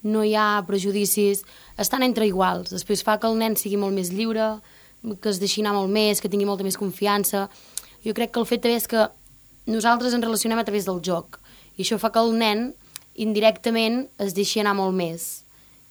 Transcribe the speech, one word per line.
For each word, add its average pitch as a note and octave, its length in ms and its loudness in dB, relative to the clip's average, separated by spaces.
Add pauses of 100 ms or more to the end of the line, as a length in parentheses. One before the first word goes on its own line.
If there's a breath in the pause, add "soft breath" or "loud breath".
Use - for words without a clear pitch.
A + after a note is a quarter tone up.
no G#3+ 200 2
hi G#3+ 120 2
ha G#3 320 2
prejudicis, G3+ 720 2 (360 soft breath)
estan B3+ 260 0
entre A3+ 240 2
iguals. F3+ 440 0
Després F#3+ 320 -2
fa G#3+ 160 2
que A3+ 80 0
el A3 100 2
nen A3 200 0
sigui G3+ 200 -2
molt G3 180 0
més F3+ 180 -2
lliure, A3 460 -2 (600 soft breath)
que - 100 -4
es F#3 100 -2
deixi G3+ 200 -2
anar G#3 160 0
molt G3 160 0
més, G#3 300 2
que G#3+ 100 -6
tingui G3+ 160 0
molta G3 160 -2
més F#3+ 160 -4
confiança. G3+ 720 -2 (560 loud breath)
Jo A3 100 -2
crec A#3 160 -2
que A#3 80 0
el A#3 80 0
fet A#3+ 160 -2
també A#3 160 2
és - 80 -4
que A3+ 160 2 (640)
nosaltres A#3 480 2
ens A#3 80 0
relacionem A3+ 360 0
a A3+ 40 0
través G#3 240 -2
del F3+ 160 -4
joc, E3+ 360 -4 (360 soft breath)
i F#3+ 80 -6
això G#3+ 160 0
fa A3 100 0
que A3+ 140 2
el A#3 140 4
nen A3+ 320 0 (460 loud breath)
indirectament A3 920 2 (120)
es G3+ 160 -4
deixi G3+ 300 0
anar G3+ 120 2
molt F#3+ 200 0
més, E3+ 480 -4 (480 soft breath)